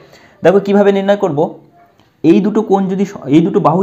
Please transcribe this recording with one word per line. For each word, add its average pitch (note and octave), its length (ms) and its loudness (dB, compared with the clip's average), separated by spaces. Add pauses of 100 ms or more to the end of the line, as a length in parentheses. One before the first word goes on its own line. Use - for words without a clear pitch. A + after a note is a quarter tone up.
(440)
দেখো F#3+ 220 4
কিভাবে G3+ 300 2
নির্ণয় G3+ 280 -2
করব? D3 140 -2 (920)
এই G3+ 160 4
দুটো G#3 140 -2 (100)
কোণ G3 120 0 (100)
যদি G3 180 -2
স-, - 140 -18 (120)
এই E3+ 100 4
দুটো G3 200 -2
বাহু E3 160 0